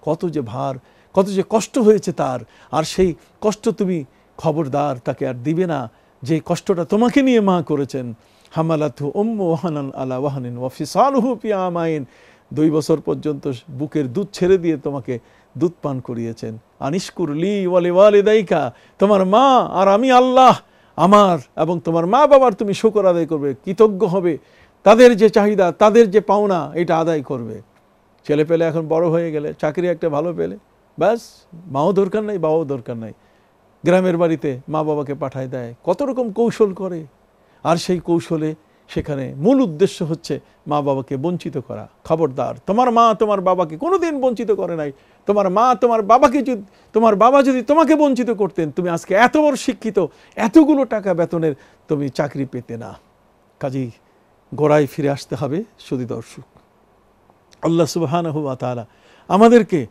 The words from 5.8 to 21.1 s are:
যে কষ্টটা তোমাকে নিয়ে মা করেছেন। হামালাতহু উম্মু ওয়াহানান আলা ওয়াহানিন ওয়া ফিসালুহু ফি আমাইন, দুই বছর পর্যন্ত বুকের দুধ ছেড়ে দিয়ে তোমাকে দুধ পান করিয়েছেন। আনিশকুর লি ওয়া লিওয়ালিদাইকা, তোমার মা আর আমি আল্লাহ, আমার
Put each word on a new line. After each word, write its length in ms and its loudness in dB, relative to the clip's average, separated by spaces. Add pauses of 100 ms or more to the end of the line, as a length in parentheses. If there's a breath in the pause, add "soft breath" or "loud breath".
যে 220 -2
কষ্টটা 400 -4
তোমাকে 360 2
নিয়ে 180 4
মা 220 2
করেছেন। 520 -6 (380 soft breath)
হামালাতহু 640 -4
উম্মু 320 -2
ওয়াহানান 480 -4
আলা 220 -6
ওয়াহানিন 400 -6
ওয়া 120 -8
ফিসালুহু 680 0
ফি 180 -6
আমাইন, 520 -4 (480 soft breath)
দুই 180 2
বছর 300 0
পর্যন্ত 500 -6 (200)
বুকের 420 -6
দুধ 200 -6
ছেড়ে 240 2
দিয়ে 200 -2
তোমাকে 420 -8 (380 soft breath)
দুধ 140 0 (100)
পান 180 -6
করিয়েছেন। 580 -10 (220)
আনিশকুর 520 -6
লি 360 -4
ওয়া 140 2
লিওয়ালিদাইকা, 920 2 (260 soft breath)
তোমার 260 2
মা 320 4
আর 300 2
আমি 240 2
আল্লাহ, 480 6 (360 soft breath)
আমার 440 4 (180)